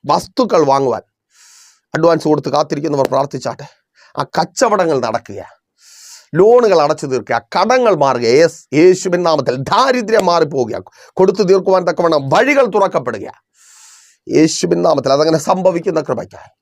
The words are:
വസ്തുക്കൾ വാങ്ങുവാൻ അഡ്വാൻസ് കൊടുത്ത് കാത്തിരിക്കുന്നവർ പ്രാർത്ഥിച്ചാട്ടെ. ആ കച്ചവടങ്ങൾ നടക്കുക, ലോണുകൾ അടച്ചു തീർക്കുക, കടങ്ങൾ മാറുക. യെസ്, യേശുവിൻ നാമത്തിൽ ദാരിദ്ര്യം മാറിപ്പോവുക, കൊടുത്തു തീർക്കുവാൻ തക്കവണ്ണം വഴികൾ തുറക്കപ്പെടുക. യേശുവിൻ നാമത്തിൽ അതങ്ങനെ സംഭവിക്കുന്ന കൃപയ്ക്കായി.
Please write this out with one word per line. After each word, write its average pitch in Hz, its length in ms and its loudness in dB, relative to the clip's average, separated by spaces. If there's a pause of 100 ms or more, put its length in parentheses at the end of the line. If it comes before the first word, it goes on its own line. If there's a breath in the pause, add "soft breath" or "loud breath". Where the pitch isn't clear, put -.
(100)
വസ്തുക്കൾ 196 500 0 (100)
വാങ്ങുവാൻ 135 320 0 (920 soft breath)
അഡ്വാൻസ് 160 340 2
കൊടുത്ത് 147 240 -2
കാത്തിരിക്കുന്നവർ 147 580 -2
പ്രാർത്ഥിച്ചാട്ടെ. 135 540 -6 (540 soft breath)
ആ - 20 -4 (140)
കച്ചവടങ്ങൾ 175 680 0
നടക്കുക, 110 340 -8 (960 loud breath)
ലോണുകൾ 214 460 4
അടച്ചു 156 280 -2
തീർക്കുക, 120 280 -4 (160)
കടങ്ങൾ 220 480 2
മാറുക. 120 220 0 (140)
യെസ്, 165 200 0 (200)
യേശുവിൻ 180 480 2
നാമത്തിൽ 156 280 -2 (160)
ദാരിദ്ര്യം 226 580 0
മാറിപ്പോവുക, 139 500 -2 (400 soft breath)
കൊടുത്തു 190 300 2
തീർക്കുവാൻ 185 380 2
തക്കവണ്ണം 165 340 0 (120)
വഴികൾ 262 320 2 (100)
തുറക്കപ്പെടുക. 123 520 -2 (1080 soft breath)
യേശുവിൻ 170 500 0
നാമത്തിൽ 135 300 0
അതങ്ങനെ 156 320 2
സംഭവിക്കുന്ന 185 600 -2
കൃപയ്ക്കായി. 117 420 -10 (120)